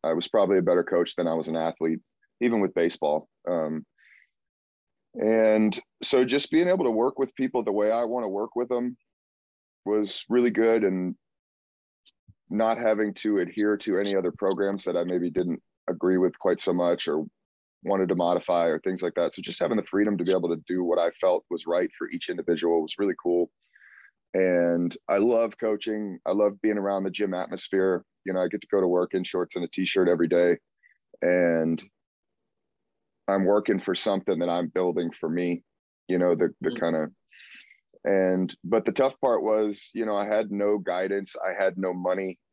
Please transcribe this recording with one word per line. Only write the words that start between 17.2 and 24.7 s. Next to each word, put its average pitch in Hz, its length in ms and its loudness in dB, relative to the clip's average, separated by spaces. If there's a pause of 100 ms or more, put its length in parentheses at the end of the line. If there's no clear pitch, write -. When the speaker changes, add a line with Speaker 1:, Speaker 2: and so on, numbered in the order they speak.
Speaker 1:
wanted 95 260 0
to 92 60 2
modify 87 520 2
or 80 120 0
things 95 220 -4
like 87 140 -4
that. 85 180 0
So 92 80 -12
just - 180 -10
having 90 180 0
the 98 60 -2
freedom 101 340 0
to 87 60 -4
be 92 80 0
able 87 180 0
to 82 180 -4
do 90 160 -2
what 87 160 0
I 85 120 0
felt 90 380 0
was 82 180 -6
right 85 300 0
for - 120 -12
each 82 200 -8
individual 85 520 0
was 78 180 -8
really 98 220 0
cool. 87 280 0 (840)
And 87 640 2 (120)